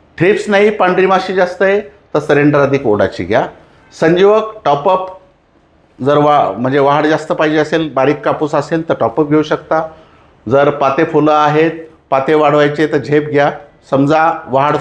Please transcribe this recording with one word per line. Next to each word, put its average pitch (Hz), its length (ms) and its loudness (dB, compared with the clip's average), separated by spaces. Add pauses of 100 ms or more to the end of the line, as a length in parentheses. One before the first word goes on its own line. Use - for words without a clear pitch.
(180)
थ्रिप्स 185 300 0
नाही, 208 220 2
पांढरी 185 360 0
माशी 185 280 0
जास्त 180 280 -2
आहे 196 180 0
तर - 380 -8
सरेंडर 147 400 2
अधिक 135 280 0
ओडाची 98 380 -2
घ्या. 120 220 -2 (540)
संजीवक 196 640 2
टॉपअप 185 540 -2 (840)
जर 147 160 2
वा-, 147 340 2
म्हणजे 127 260 -2
वाढ 143 280 2
जास्त 156 260 -2
पाहिजे 156 260 0
असेल, 156 360 -2
बारीक 143 260 0
कापूस 151 340 -4
असेल 165 340 -4
तर 151 120 0
टॉपअप 147 300 -2
घेऊ 151 120 2
शकता. 160 460 -4 (600)
जर 139 220 2
पाते 143 340 0
फुलं 151 280 2
आहेत, 151 380 2 (400)
पाते 135 240 0
वाढवायचे 147 520 2
तर 151 100 -2
झेप 147 320 -2
घ्या. 143 240 0 (380)
समजा 156 560 0
वाढ 139 340 0